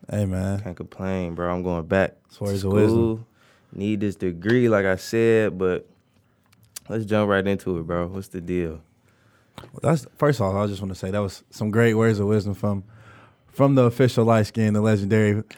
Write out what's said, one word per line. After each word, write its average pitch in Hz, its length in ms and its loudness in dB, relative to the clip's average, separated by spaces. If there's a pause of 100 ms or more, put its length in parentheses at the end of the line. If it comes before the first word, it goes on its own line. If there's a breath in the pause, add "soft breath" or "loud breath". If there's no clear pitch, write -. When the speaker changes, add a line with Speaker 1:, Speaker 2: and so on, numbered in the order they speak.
Speaker 1:
Hey, 104 160 -2
man. 95 360 -4
Speaker 2:
can't 90 160 -12
complain, 95 580 -8
bro. 87 180 -2
I'm 90 80 -4
going 87 240 -4
back 95 300 0 (120)
Speaker 1:
It's - 140 -20
words 98 200 -4
Speaker 2:
to 98 60 -4
Speaker 1:
of 95 60 0
wisdom. 107 180 4
Speaker 2:
school. 113 360 0 (460 soft breath)
Need 101 260 -4
this 101 160 -2
degree, 101 540 0
like 101 160 4
I 95 100 2
said, 113 640 2
but 90 280 -2 (1000)
let's 110 160 -4
jump 107 260 0
right 98 160 2
into 95 340 -2
it, - 40 -8
bro. 87 240 -4
What's 95 220 -12
the 92 100 -12
deal? 85 400 -6 (800 loud breath)
Speaker 1:
Well, - 260 -20
that's, 143 240 0 (100)
first 143 220 2
of 110 60 0
all, 95 180 0
I 107 40 0
just 98 140 -8
wanna 95 140 -8
say 92 160 -8
that 101 80 -2
was 101 300 -6
some 107 220 -6
great 113 240 4
words 110 240 2
of 101 80 0
wisdom 104 260 0
from, 98 320 -4 (680 loud breath)
from 139 240 2
the 131 80 6
official 120 420 2
light 113 220 4
skin, 107 260 0
the 104 80 2
legendary 107 600 2 (160)